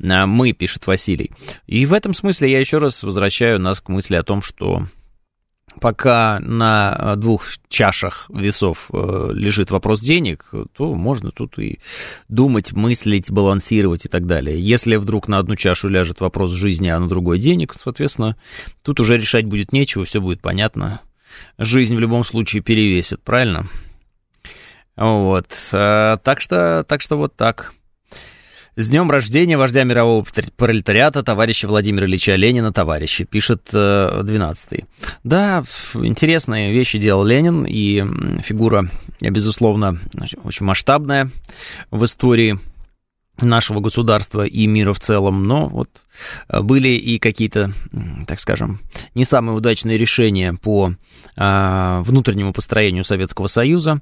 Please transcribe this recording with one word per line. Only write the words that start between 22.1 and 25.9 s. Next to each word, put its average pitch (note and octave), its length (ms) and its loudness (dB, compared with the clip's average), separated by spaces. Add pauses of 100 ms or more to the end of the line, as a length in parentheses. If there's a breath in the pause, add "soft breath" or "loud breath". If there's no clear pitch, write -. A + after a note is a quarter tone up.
случае A2 380 -2
перевесит, G#2 600 0
правильно? A2 440 -2 (1300 loud breath)
Вот. G2+ 500 2 (260)
Э, G#2 500 2